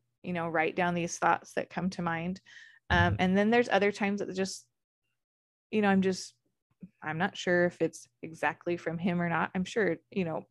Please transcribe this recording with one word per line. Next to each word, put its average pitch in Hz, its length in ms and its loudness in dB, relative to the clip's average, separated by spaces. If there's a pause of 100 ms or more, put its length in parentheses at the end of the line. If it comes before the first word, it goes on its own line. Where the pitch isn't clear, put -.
(220)
you 180 120 -8
know, 170 140 -2
write 160 280 0
down 175 180 2
these 170 240 -4
thoughts - 360 0
that - 180 -4
come 180 200 -2
to 180 120 -8
mind. 170 360 -4 (500)
Um, 175 280 4
and 185 180 2
then 208 140 4
there's 240 200 4
other 202 220 4
times 202 280 -2
that - 160 -6
just, 190 320 -6 (1040)
you 214 100 0
know, 208 80 2
I'm 190 140 4
just, 185 320 -2 (680)
I'm 156 160 -6
not 190 180 -2
sure 175 300 2
if 175 160 0
it's - 260 -2 (140)
exactly 165 560 -4
from 165 220 -6
him 175 220 -2
or 170 80 -2
not. 165 260 -2
I'm 185 80 0
sure, 185 320 0 (160)
you 190 140 -2
know, 160 260 -6